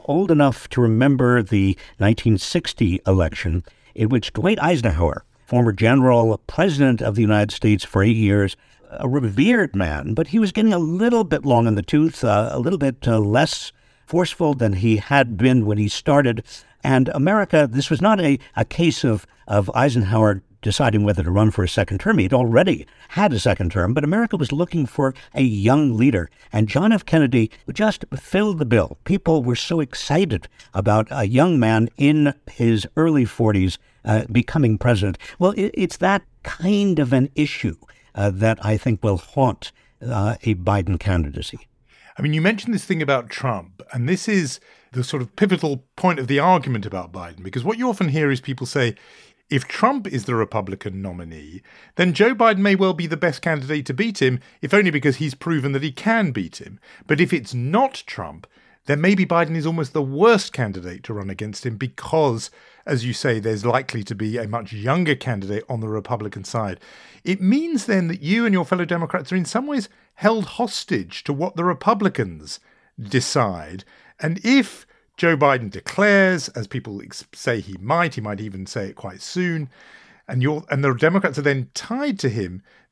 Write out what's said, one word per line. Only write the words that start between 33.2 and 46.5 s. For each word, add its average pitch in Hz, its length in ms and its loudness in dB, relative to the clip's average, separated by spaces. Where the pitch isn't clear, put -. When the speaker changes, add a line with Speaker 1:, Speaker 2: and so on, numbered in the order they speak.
Speaker 1:
forties, 101 540 0
uh, 107 260 0
becoming 117 460 2
president. 113 400 0
Well, 185 140 2
it, 208 200 -2
it's - 240 -2
that 190 280 0
kind 196 560 0
of 135 160 2
an 135 200 2
issue, 143 420 -2
uh, 101 160 0
that 107 320 0
I 107 140 0
think 110 260 -2
will 101 140 2
haunt, - 560 -2
uh, 110 360 -2
a 107 140 0
Biden 90 440 0
candidacy. 82 680 -4
Speaker 2:
I 143 40 -8
mean, 151 120 0
you 156 80 0
mentioned 214 320 0
this 190 100 -4
thing 165 160 -2
about 135 300 -2
Trump, 101 520 -6
and 123 120 -2
this 185 220 -2
is 180 320 -2
the 127 120 -6
sort 135 180 -6
of 117 140 -12
pivotal 165 500 -2
point 175 220 0
of 127 80 -6
the 139 120 0
argument 135 460 2